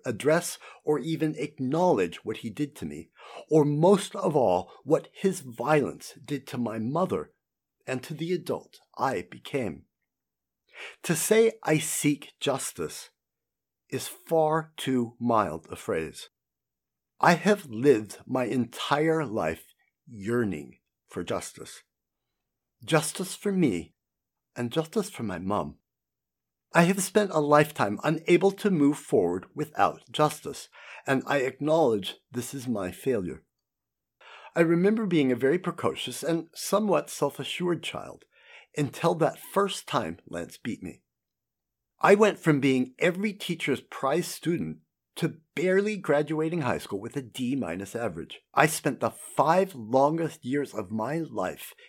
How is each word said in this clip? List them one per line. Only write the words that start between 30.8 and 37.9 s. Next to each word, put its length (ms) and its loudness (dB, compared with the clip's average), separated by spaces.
and 220 2
I 120 2
acknowledge 760 2
this 240 -8
is 120 -8
my 240 -4
failure. 520 -4
I 60 4
remember 440 4
being 260 4
a 40 4
very 240 2
precocious 640 -4
and 320 -2
somewhat 560 0
self-assured 720 -4
child 400 -12